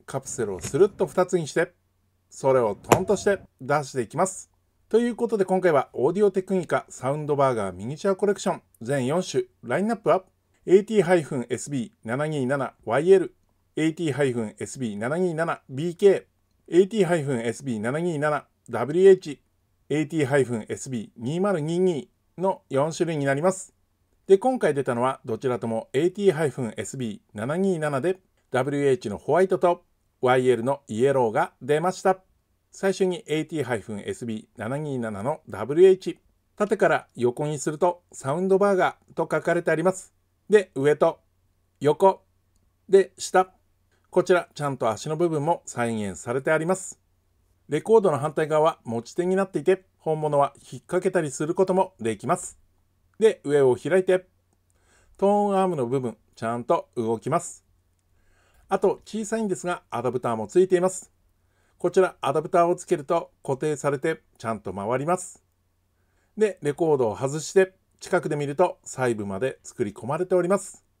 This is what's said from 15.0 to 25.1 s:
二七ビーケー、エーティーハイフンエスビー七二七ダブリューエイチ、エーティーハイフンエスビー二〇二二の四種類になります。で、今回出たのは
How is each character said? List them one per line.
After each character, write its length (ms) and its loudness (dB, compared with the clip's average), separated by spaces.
二 160 -2
七 340 -4
ビ 220 -6
ー 60 -10
ケ 140 6
ー、 140 2
エ 160 4
ー 40 -2
テ 80 -8
ィ 60 2
ー 20 4
ハ 120 2
イ 60 -2
フ 120 -2
ン 60 -2
エ 120 -4
ス 120 -14
ビ 120 -4
ー 40 -6
七 200 -4
二 180 -4
七 280 -2
ダ 160 -4
ブ 80 -6
リ 80 2
ュ 60 8
ー 20 -
エ 20 10
イ 80 6
チ、 220 -12
エ 120 0
ー 80 -6
テ 80 -4
ィ 60 2
ー 20 2
ハ 100 2
イ 80 4
フ 100 -4
ン 140 -6
エ 80 -6
ス 140 -14
ビ 140 -6
ー 120 -16
二 240 -6
〇 220 0
二 160 -4
二 320 0
の 320 -2
四 240 0
種 140 -2
類 100 -4
に 80 -2
な 80 2
り 80 -2
ま 120 2
す。 200 -14
で、 100 8
今 220 0
回 160 2
出 100 -2
た 100 -2
の 60 0
は 240 0